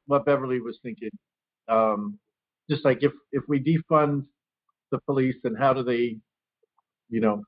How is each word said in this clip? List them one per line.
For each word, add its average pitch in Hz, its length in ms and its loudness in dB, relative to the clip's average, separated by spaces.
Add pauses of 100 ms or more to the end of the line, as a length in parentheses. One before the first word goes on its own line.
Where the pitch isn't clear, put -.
what 139 200 2
Beverly 131 340 0
was 117 220 -10
thinking. 113 280 -10 (580)
Um, 107 500 0 (500)
just 143 160 -4
like 131 180 2
if, 143 100 2 (200)
if 139 160 -2
we 147 120 2
defund 151 640 2 (680)
the 127 140 -2
police, 131 360 0
then 117 120 -4
how 131 180 2
do 131 100 -2
they, 120 360 -2 (880)
you 113 120 -4
know, 104 280 0